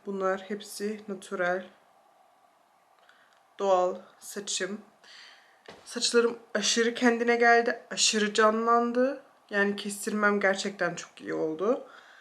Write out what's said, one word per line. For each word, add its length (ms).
bunlar 340
hepsi 680
natürel. 580
Doğal 380
saçım. 600
Saçlarım 540
aşırı 400
kendine 420
geldi, 440
aşırı 440
canlandı. 880
Yani 260
kestirmem 640
gerçekten 540
çok 260
iyi 140
oldu. 520